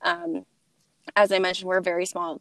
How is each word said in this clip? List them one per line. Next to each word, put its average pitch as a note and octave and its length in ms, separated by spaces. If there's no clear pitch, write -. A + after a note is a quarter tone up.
Um, F3 440
as G3+ 160
I F#3+ 80
mentioned, F#3 300
we're F#3 80
a F#3 60
very F3 220
small E3+ 360